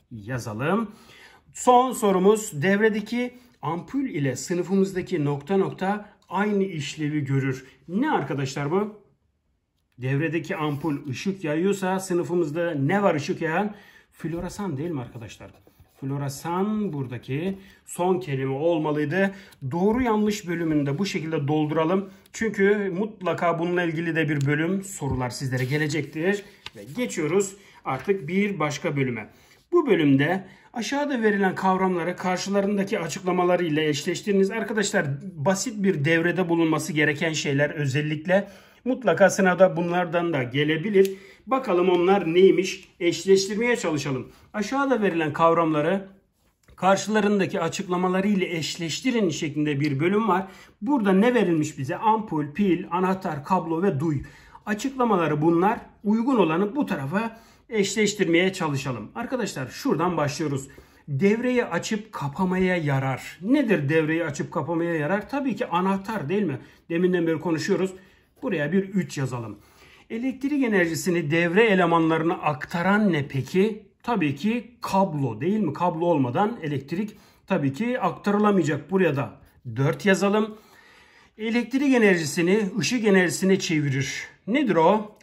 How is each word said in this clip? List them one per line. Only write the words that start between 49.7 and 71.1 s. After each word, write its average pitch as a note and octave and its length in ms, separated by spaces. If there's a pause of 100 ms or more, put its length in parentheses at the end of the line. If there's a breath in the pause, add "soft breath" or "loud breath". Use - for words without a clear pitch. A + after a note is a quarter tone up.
bir C#3 200
bölüm G3+ 280
var. F#3+ 180 (360 loud breath)
Burada G#3+ 300
ne A3 220
verilmiş E3+ 440
bize? C#3 180
Ampul, G3 560
pil, F#3 380
anahtar, F#3 540
kablo E3 380
ve F#3 180
duy. D3+ 220 (440 loud breath)
Açıklamaları G#3 760
bunlar. E3+ 380 (240)
Uygun A3+ 320
olanı F#3+ 400
bu C#4+ 100
tarafa F#3 520 (340 loud breath)
eşleştirmeye F#3+ 800
çalışalım. C3+ 640
Arkadaşlar A#3 520
şuradan F3 500
başlıyoruz. C#3+ 520 (400 loud breath)
Devreyi A3+ 560
açıp F3 480
kapamaya F#3 640
yarar. C3+ 640
Nedir G#3+ 460
devreyi D#3+ 360
açıp D3+ 280
kapamaya E3+ 420
yarar? E3 340
Tabii C4+ 280
ki A3+ 100
anahtar F#3+ 640
değil G3 140
mi? C#3+ 160 (320 loud breath)
Deminden F3 360
beri D#3+ 140
konuşuyoruz. F3 500 (520 loud breath)
Buraya D#3+ 300
bir F#3+ 100
üç F#3 360
yazalım. A#2 400 (520 soft breath)
Elektrik C4+ 540
enerjisini E3+ 640